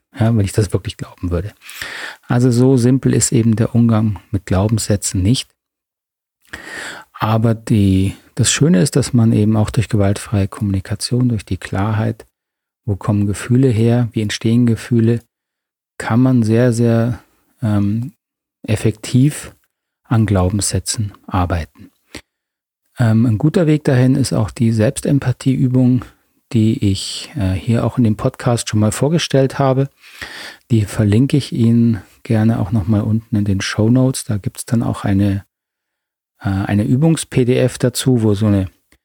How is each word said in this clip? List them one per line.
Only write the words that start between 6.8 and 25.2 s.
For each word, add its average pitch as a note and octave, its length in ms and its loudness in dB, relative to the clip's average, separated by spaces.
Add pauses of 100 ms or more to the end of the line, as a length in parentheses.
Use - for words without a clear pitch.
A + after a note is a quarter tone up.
Aber A2+ 420 0
die, G2 600 2 (200)
das - 180 0
Schöne F3 280 4
ist, D3 160 0
dass - 160 -2
man A2+ 200 4
eben A2 240 2
auch G#2+ 140 0
durch - 180 0
gewaltfreie G2 600 0
Kommunikation, G#2+ 800 -4
durch A2+ 160 -4
die F#2+ 120 -6
Klarheit, A2 680 -4 (580)
wo G2+ 120 -4
kommen G2+ 300 0
Gefühle A#2+ 420 2
her, A#2 440 2
wie A2 100 -2
entstehen A2+ 440 0
Gefühle, A2+ 540 0 (800)
kann A2+ 220 0
man B2+ 220 4
sehr, A2+ 300 2
sehr, A#2 480 0 (420)
ähm, G#2 500 -2 (500)
effektiv - 920 -2 (500)
an A2+ 220 0
Glaubenssätzen G2 880 -2 (140)
arbeiten. F2+ 640 -6 (1080)
Ähm, A2+ 280 2
ein G#2+ 120 0
guter D#3 280 2
Weg D3+ 180 0
dahin B2+ 320 4
ist - 160 -2
auch A2 180 0
die A2+ 220 0
Selbstempathieübung, B2+ 1300 0 (480)